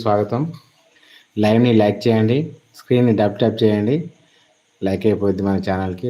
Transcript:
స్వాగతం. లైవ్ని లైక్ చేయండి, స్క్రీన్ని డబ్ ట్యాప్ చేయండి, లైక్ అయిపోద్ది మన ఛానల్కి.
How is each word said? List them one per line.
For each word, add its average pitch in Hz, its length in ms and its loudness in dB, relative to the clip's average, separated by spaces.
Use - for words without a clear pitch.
స్వాగతం. 104 380 0
లైవ్ని 113 280 4
లైక్ 104 240 0
చేయండి, 113 320 2
స్క్రీన్ని 123 400 2
డబ్ 104 220 0
ట్యాప్ 110 200 0
చేయండి, 107 340 0
లైక్ 95 220 -4
అయిపోద్ది 98 380 -2
మన 98 100 0
ఛానల్కి. 92 420 -4